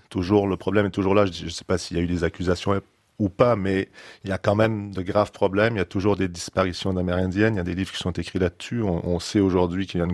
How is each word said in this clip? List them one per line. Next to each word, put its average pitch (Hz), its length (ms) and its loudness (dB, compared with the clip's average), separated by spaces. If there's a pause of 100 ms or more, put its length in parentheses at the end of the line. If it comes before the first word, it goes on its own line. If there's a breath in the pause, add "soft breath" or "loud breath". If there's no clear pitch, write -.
(100)
toujours, 101 380 2
le 92 80 0
problème 101 300 0
est 95 40 -2
toujours 98 240 2
là. 104 120 6
Je, 85 180 -8
je 85 40 -8
sais - 160 -12
pas 92 140 0
s'il - 180 -8
y 87 40 0
a - 20 2
eu 87 60 0
des 87 160 -2
accusations 90 580 -2 (360)
ou 101 120 0
pas, 120 260 4
mais 95 320 0 (340 loud breath)
il 95 80 -6
y - 20 -2
a 92 60 -2
quand 104 160 2
même 107 400 0
de 92 80 -6
graves 98 300 0
problèmes. 101 420 2
Il 104 40 -2
y 92 40 2
a 87 40 -4
toujours 101 280 0
des 95 140 -2
disparitions 92 640 -4
d'Amérindiennes. 92 640 0
Il - 20 -4
y 92 40 -4
a 87 40 -4
des 90 100 -4
livres 92 160 -4
qui - 80 -10
sont 92 140 -4
écrits 107 260 -6
là-dessus. 92 440 -2
On, 90 260 -2
on 87 100 0
sait - 220 0
aujourd'hui 92 480 2
qu'il 92 100 -4
y 85 60 2
a - 20 0
une 90 80 0